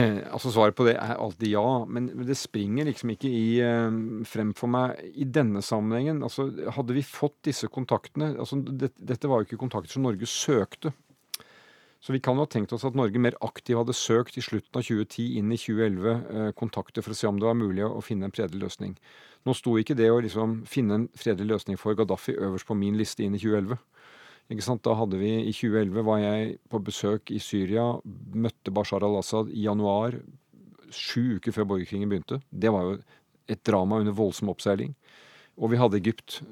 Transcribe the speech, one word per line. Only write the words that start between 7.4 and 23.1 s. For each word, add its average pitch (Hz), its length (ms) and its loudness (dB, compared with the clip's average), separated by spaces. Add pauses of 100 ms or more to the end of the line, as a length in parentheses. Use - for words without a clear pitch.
disse - 240 -4
kontaktene, 139 640 -2
altså, 135 240 -4
det, 131 360 -4
dette 135 320 -4
var 123 120 4
jo 104 80 -2
ikke 113 160 -8
kontakter 110 320 -4
som 135 80 0
Norge 98 240 0
søkte. - 640 0 (1080)
Så - 160 -4
vi 131 80 2
kan 131 160 2
jo 147 80 2
ha - 20 -6
tenkt 104 240 0
oss 120 140 -4
at 123 80 -2
Norge 120 240 2
mer 120 240 4
aktivt 117 380 -2
hadde 120 180 0
søkt 120 400 2
i 117 60 -6
slutten - 340 -4
av 120 80 -2
tjue 107 240 2
ti, 120 300 -4
inn 104 100 2
i 117 80 0
tjue 113 300 0
elleve, 98 240 2 (180)
eh, 107 260 -2
kontakter 107 460 -6
for 107 80 -8
å 107 80 -8
se 113 80 -2
om 101 160 0
det 113 60 2
var 117 100 2
mulig 98 240 0
å, 107 160 0
å 107 80 -8
finne 98 220 -4
en - 80 -10
fredelig 98 320 -4
løsning. 98 260 -8 (500)
Nå 131 140 2
sto 120 180 2
ikke 117 220 2
det 113 160 6
å 120 80 4
liksom 110 380 -2 (100)
finne 110 240 2
en 117 140 0 (100)
fredelig 104 380 0
løsning 98 200 -4
for 107 220 -2
Gaddafi 95 400 0
øverst 95 320 -4
på 104 80 0
min 101 180 0
liste 107 300 -2